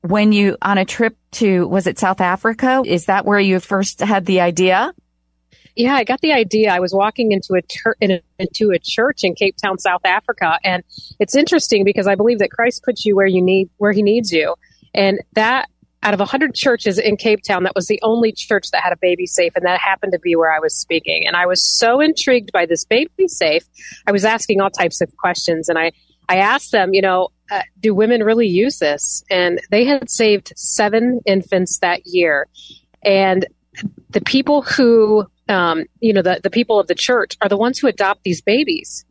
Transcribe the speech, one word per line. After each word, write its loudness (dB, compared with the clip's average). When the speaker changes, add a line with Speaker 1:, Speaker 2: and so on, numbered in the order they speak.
Speaker 1:
when 2
you, 2
on 0
a 2
trip -2
to, 2
was 0
it -4
South 0
Africa? 0
Is -2
that 0
where 2
you 2
first -4
had 0
the 2
idea? 2
Speaker 2:
Yeah, 2
I 0
got -4
the 0
idea. 2
I 0
was -4
walking 0
into -2
a 2
tur-, -4
in 2
a, -2
into -2
a 0
church -2
in 0
Cape -2
Town, -4
South -2
Africa. -2
And -4
it's -2
interesting 2
because 0
I 2
believe 0
that -2
Christ -4
puts -4
you 2
where 4
you 2
need, 2
where 0
he 0
needs 0
you. 0
And 2
that, 0
out 2
of -2
a 0
hundred -2
churches -2
in 0
Cape 0
Town, -2
that -2
was -2
the -2
only 0
church -4
that -2
had -2
a -6
baby 0
safe. 0
And -2
that 0
happened -2
to -2
be -2
where 2
I 0
was -4
speaking. -4
And -2
I 0
was 0
so 2
intrigued 0
by 0
this -2
baby 0
safe. -2
I 0
was 0
asking 0
all 0
types -4
of -4
questions. -4
And -2
I, -2
I 2
asked 0
them, 2
you 2
know, 0
uh, -4
"Do 0
women 2
really 2
use 0
this?" -4
And 0
they 2
had -2
saved 0
seven 0
infants 0
that -2
year. 0
And 2
the -2
people 0
who, 4
um, 0
you 2
know, 2
the, 0
the -2
people 0
of 0
the 0
church -2
are 0
the 0
ones -2
who 0
adopt -2
these -4
babies. -4